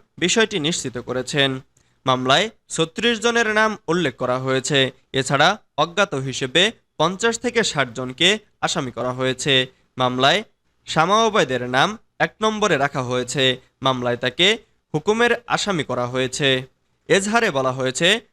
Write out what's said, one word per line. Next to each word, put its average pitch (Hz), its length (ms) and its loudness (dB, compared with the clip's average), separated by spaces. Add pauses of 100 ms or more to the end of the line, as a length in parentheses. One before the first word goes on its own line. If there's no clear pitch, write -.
(180)
বিষয়টি 214 420 0
নিশ্চিত 143 380 -4
করেছেন। 127 520 -2 (560)
মামলায় 131 400 2 (220)
ছত্রিশ 202 520 -2
জনের 233 340 2
নাম 214 160 2 (180)
উল্লেখ 160 280 0
করা 127 220 0
হয়েছে। 131 400 0 (340)
এছাড়া 139 360 2 (280)
অজ্ঞাত 170 380 0
হিসেবে 135 480 -2 (340)
পঞ্চাশ 190 420 0
থেকে 233 260 -2
ষাট 135 300 -2
জনকে 131 340 0 (320)
আসামি 143 320 -4
করা 123 200 -4
হয়েছে। 131 420 0 (440)
মামলায় 127 420 2 (460)
শামা 175 380 2
ওবায়দের 147 460 0
নাম 139 180 2 (300)
এক 165 220 0
নম্বরে 208 380 0
রাখা 139 240 -2
হয়েছে। 123 420 -2 (380)
মামলায় 123 420 0
তাকে 165 220 0 (480)
হুকুমের 220 380 2 (160)
আসামি 165 360 -2
করা 123 220 -4
হয়েছে। 127 420 -2 (600)
এজাহারে 208 420 2
বলা 131 220 0
হয়েছে 131 360 0 (240)